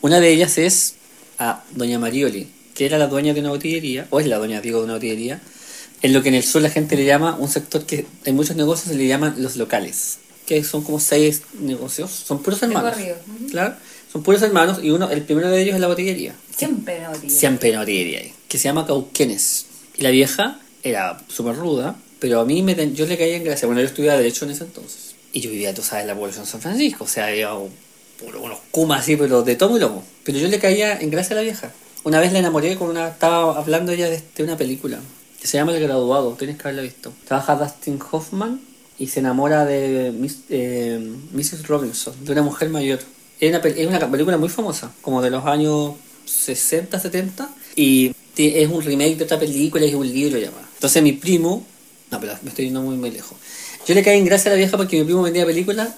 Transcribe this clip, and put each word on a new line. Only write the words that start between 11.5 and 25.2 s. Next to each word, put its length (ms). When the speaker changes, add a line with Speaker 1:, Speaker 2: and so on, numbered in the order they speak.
Speaker 1:
negocios, 500
son 320
puros 180
Speaker 2:
De 60
Speaker 1:
hermanos. 260
Speaker 2:
corrido, 240
ujú. 140
Speaker 1:
Claro, 240
son 100
puros 200
hermanos, 400
y 80
uno, 200
el 120
primero 280
de 120
ellos 120
es 60
la 80
botillería. 460
Speaker 2:
Siempre 400
en 60
la 80
botillería. 280
Speaker 1:
Siempre 320
en 40
la 60
botillería, 420
que 100
se 60
llama 220
Cauquenes. 800
Y 60
la 80
vieja 500
era 440
súper 280
ruda, 400
pero 200
a 40
mí 180
me 120
ten-, 200
yo 120
le 120
caía 180
en 80
gracia. 220
Bueno, 140
yo 80
estudiaba 300
Derecho 260
en 80
ese 120
entonces. 500